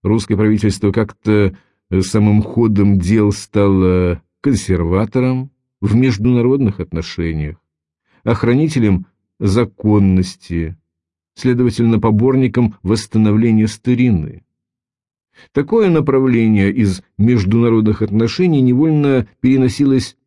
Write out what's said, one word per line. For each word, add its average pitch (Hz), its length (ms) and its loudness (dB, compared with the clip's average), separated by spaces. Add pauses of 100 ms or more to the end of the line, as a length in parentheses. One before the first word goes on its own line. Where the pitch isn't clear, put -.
Русское 104 340 -2
правительство 104 560 0
как-то 104 640 -2 (440)
самым 104 420 2
ходом 101 560 0
дел 104 340 0
стало 92 880 0 (200)
консерватором 113 1080 -2 (300)
в 107 160 -2
международных 123 840 0
отношениях, 82 760 -8 (680)
охранителем 117 840 0 (340)
законности, 95 1400 -2 (580)
следовательно, 117 680 0
поборником 120 840 0
восстановления 110 840 0
старины. 117 760 -2 (1120)
Такое 196 360 0
направление 123 840 2
из 98 300 -2 (140)
международных 110 840 2
отношений 117 580 0
невольно 139 680 0 (120)
переносилось 131 760 0 (100)